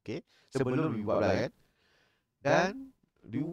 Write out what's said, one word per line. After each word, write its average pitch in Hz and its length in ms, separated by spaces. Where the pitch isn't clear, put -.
Okey? 120 160
Sebelum 131 240
dua 156 160
ribu 107 160
empat 104 80
belas, 101 160
kan? 104 200
Dan 160 280
dua - 160
ribu 156 120